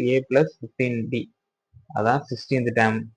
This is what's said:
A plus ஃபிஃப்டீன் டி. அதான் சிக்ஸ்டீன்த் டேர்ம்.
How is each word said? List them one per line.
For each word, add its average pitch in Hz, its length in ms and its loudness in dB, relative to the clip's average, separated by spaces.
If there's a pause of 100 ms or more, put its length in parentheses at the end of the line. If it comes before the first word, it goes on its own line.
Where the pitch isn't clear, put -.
A 127 160 4
plus 143 280 2
ஃபிஃப்டீன் 123 440 -4 (120)
டி. 120 120 -4 (720)
அதான் 117 340 0
சிக்ஸ்டீன்த் 123 480 -4
டேர்ம். 113 280 2 (160)